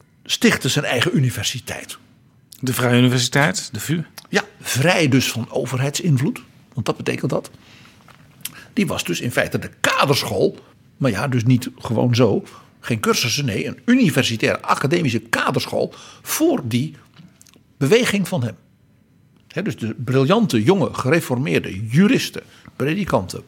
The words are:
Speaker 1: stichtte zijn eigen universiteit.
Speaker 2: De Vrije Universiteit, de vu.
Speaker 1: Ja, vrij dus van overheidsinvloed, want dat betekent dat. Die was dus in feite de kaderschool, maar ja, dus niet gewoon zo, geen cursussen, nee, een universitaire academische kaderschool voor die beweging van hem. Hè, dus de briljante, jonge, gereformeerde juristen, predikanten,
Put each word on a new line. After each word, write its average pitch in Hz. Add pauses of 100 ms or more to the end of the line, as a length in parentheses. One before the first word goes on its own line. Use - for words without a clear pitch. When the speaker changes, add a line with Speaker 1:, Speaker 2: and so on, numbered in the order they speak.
(240)
Speaker 1:
stichtte -
zijn -
eigen 170
universiteit. 110 (640)
Speaker 2:
De 127
Vrije 123
Universiteit, 127
de 110
vu. 160 (240)
Speaker 1:
Ja, - (180)
vrij 156
dus 123
van -
overheidsinvloed, 139 (320)
want -
dat -
betekent 127
dat. - (1200)
Die 196
was -
dus -
in 123
feite -
de 95 (100)
kaderschool, 131 (400)
maar 135
ja, 104
dus 123
niet 123
gewoon 120
zo, 120 (360)
geen 113
cursussen, 143
nee, 113
een -
universitaire 143
academische 143
kaderschool - (280)
voor 294
die 123 (840)
beweging 202
van 156
hem. 110 (920)
Hè, -
dus -
de 110
briljante, 135
jonge, 151
gereformeerde 127
juristen, 196 (320)
predikanten, 139